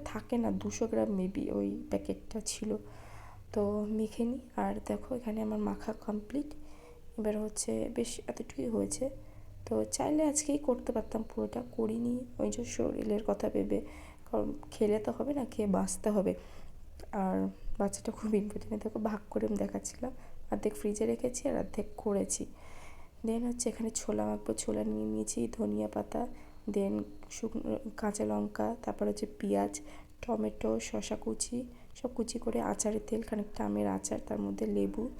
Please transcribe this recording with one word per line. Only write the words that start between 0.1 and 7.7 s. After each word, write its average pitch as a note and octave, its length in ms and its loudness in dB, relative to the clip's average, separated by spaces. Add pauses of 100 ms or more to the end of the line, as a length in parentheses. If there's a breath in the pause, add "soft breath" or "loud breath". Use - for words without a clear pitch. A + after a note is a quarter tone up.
না, A3+ 140 4
দুশো G3+ 360 0
গ্রাম A3 320 4
maybe F#3 340 2
ওই G3+ 360 2
প্যাকেটটা G3 560 -2
ছিল। G#3+ 320 -2 (760 loud breath)
তো G#3 360 4
মেখে A3 360 2
নিই। A#3+ 140 0 (160)
আর G3+ 200 2 (120)
দেখো G#3 280 -2
এখানে A3 260 0
আমার G#3+ 180 0
মাখা G3+ 340 0
কমপ্লিট। A3 600 -4 (640 loud breath)
এবার G#3+ 200 2
হচ্ছে A3 580 0